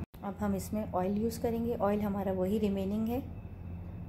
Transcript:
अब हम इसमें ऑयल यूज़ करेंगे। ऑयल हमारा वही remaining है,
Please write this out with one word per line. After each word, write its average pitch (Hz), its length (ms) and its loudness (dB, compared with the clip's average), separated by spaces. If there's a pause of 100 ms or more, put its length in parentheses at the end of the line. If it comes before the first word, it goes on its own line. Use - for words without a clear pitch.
(240)
अब 196 160 -6
हम 202 160 2
इसमें 208 360 -2
ऑयल 185 260 2
यूज़ 226 240 0
करेंगे। 233 340 0
ऑयल 208 260 4
हमारा 196 320 2
वही 185 260 4
remaining 202 500 2
है, 247 100 0 (880)